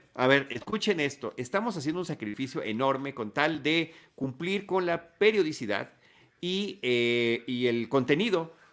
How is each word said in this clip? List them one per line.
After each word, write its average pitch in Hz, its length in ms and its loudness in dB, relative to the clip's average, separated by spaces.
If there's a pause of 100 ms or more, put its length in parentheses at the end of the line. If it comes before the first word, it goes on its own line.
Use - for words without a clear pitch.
(140)
a 127 120 2
ver, 135 240 6
escuchen 202 500 -2
esto. 135 360 -4
Estamos 196 400 -4
haciendo 156 240 -4
un 175 60 -4
sacrificio 131 560 -6
enorme 135 520 -2
con 107 180 -6
tal 151 300 0
de 160 320 0 (220)
cumplir 170 500 -4
con 185 200 0
la 170 320 -4
periodicidad 156 720 2 (500)
y, 190 420 -4
eh, 120 640 2
y 123 220 0
el 117 200 0
contenido 165 680 2 (180)